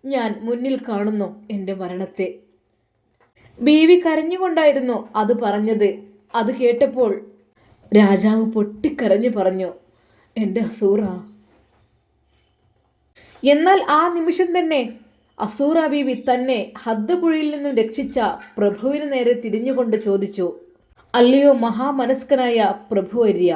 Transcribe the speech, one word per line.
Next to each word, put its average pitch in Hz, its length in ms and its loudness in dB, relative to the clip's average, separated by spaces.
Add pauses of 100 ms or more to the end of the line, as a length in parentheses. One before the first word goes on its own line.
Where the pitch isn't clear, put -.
ഞാൻ 254 260 -4 (120)
മുന്നിൽ 247 360 -4
കാണുന്നു 208 500 -4 (220)
എൻ്റെ 196 240 -6
മരണത്തെ." 185 540 -8 (1300)
ബീവി 311 380 6
കരഞ്ഞുകൊണ്ടായിരുന്നു 320 1000 0 (200)
അത് 214 220 0
പറഞ്ഞത്. 208 500 0 (460)
അത് 220 200 0
കേട്ടപ്പോൾ 240 560 0 (840)
രാജാവ് 208 540 4
പൊട്ടിക്കരഞ്ഞു 220 840 0
പറഞ്ഞു, 185 400 -2 (680)
"എൻ്റെ 214 240 -2
അസൂറ." 208 400 0 (2500)
എന്നാൽ 311 360 4 (100)
ആ 294 200 4
നിമിഷം 339 420 -2
തന്നെ 320 300 0 (580)
അസൂറ 277 480 0
ബീവി 269 360 -2
തന്നെ 247 360 0 (180)
ഹദ്ദ് 226 380 -2
കുഴിയിൽ 320 360 0
നിന്നും 285 240 -6
രക്ഷിച്ച 226 420 -2 (380)
പ്രഭുവിന് 254 560 -2
നേരെ 240 240 2
തിരിഞ്ഞുകൊണ്ട് 226 640 -2
ചോദിച്ചു, 196 500 -2 (680)
"അല്ലയോ 262 380 6
മഹാമനസ്കനായ 247 1040 0 (280)
പ്രഭുവര്യ?" 190 680 0